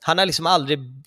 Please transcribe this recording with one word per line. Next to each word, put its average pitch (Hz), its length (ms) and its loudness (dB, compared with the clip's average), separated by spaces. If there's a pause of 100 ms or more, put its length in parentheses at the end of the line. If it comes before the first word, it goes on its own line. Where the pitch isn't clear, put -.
Han 165 160 0
har 190 80 4
liksom 165 220 -2
aldrig 151 320 2 (280)